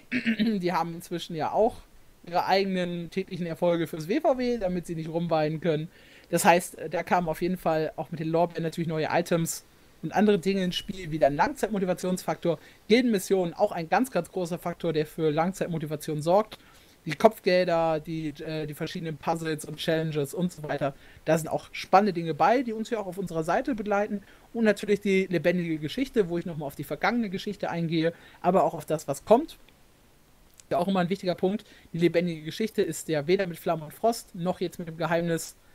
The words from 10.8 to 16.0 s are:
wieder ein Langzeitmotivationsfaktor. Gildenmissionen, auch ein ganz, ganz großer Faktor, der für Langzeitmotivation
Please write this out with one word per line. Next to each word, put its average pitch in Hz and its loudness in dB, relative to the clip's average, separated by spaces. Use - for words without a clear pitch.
wieder 156 4
ein 143 2
Langzeitmotivationsfaktor. 185 0
Gildenmissionen, 196 2
auch 156 2
ein 165 -6
ganz, 214 2
ganz 170 -2
großer 175 -4
Faktor, 175 -4
der 151 2
für 160 0
Langzeitmotivation 156 -2